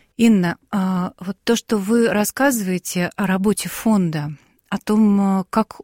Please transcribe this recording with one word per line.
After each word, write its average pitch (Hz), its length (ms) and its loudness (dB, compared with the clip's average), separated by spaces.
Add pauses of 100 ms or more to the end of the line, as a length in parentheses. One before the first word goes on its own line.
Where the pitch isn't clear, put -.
(160)
Инна, 202 420 2 (120)
а, 185 480 -2
вот 190 240 -10
то, 233 140 0
что - 200 -2
вы 226 300 2
рассказываете 202 1120 -2
о 202 100 -2
работе 190 420 0
фонда, 170 640 0 (380)
о 202 100 -6
том, 214 420 2
а, 190 300 0
как - 340 -4